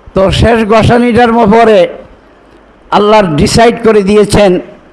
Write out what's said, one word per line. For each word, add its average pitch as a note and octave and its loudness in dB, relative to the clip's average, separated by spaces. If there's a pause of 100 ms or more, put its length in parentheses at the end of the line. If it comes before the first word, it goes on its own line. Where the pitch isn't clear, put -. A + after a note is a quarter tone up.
(140)
তো F#3+ -2
শেষ A3+ 0
গসানিটার A3+ 0
পরে A3 2 (1040)
আল্লাহর G#3 0
ডিসাইড A3 -2
করে G#3+ 0
দিয়েছেন G3+ 0 (340)